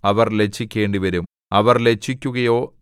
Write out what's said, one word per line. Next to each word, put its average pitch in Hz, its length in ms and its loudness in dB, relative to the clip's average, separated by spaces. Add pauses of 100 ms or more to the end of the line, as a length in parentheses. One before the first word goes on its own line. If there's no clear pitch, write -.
അവർ 104 260 2
ലജ്ജിക്കേണ്ടിവരും. 101 960 -2 (260)
അവർ 107 260 4
ലജ്ജിക്കുകയോ 120 1040 -2